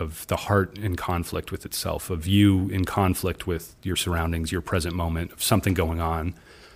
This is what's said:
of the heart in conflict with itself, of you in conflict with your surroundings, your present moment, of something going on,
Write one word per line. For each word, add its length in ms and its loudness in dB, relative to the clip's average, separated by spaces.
of 280 -8
the 80 0
heart 420 2
in 180 -2
conflict 560 -4
with 140 -8
itself, 420 -6
of 180 -4
you 440 6
in 160 0
conflict 600 0
with 360 -6
your 120 -4
surroundings, 560 0
your 120 -2
present 320 -2
moment, 380 -2
of 100 -12
something 320 4
going 260 0
on, 340 -2